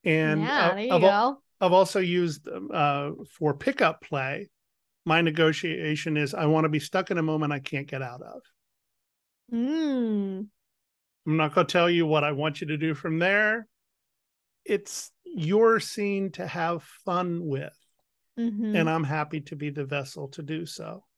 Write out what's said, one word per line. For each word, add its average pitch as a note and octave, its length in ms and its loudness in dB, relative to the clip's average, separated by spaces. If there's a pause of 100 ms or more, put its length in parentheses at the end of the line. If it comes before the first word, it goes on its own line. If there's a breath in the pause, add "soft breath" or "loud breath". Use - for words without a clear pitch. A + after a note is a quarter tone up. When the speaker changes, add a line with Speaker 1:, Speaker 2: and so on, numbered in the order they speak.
Speaker 1:
And, D#3 380 2
Speaker 2:
Yeah, F#3 300 2
Speaker 1:
uh, F#3 40 -2
Speaker 2:
there G#3 80 -6
you - 80 -2
Speaker 1:
I've F3 120 6
al-, G#3+ 320 6
Speaker 2:
go. - 60 -20 (200)
Speaker 1:
I've F3+ 120 4
also F#3+ 260 4
used, F3 500 -2
uh, D3 640 -2 (200)
for D3 240 0
pickup - 460 0
play, C#3+ 480 -6 (580)
my E3 140 4
negotiation D#3 960 0
is, D3 160 0
"I D#3+ 140 0
wanna D#3 220 4
be D3+ 100 0
stuck F#3 320 -2
in F3 80 0
a D#3+ 120 0
moment D3+ 220 -2
I C#3 60 -4
can't C#3 280 -8
get C3+ 140 -8
out B2 220 -10
of." - 180 -16 (1080)
Speaker 2:
Mm. A#3 1000 0 (800)
Speaker 1:
I'm D#3 100 2
not D3+ 160 2
gonna F3 140 4
tell F3 220 4
you E3+ 180 2
what D3+ 160 4
I D3+ 80 0
want D3 280 -2
you D#3+ 80 -6
to D3+ 100 -4
do D#3 180 -2
from D#3+ 240 -4
there. G#3+ 480 0 (960)
It's - 480 -4 (120)
your A3 560 2
scene G3 540 -4
to F3+ 140 -8
have E3+ 360 -4
fun F3 640 -4
with, C#3+ 320 -6 (600)
Speaker 2:
Mm-hmm. G#3+ 380 -2
Speaker 1:
and D#3+ 140 4
I'm D#3+ 140 0
happy D3+ 380 -4
to D3+ 140 -12
be D3 140 -6
the C#3+ 160 -6
vessel C#3 440 -8
to D#3+ 120 -14
do D#3+ 240 -8
so. E3 400 -14 (120)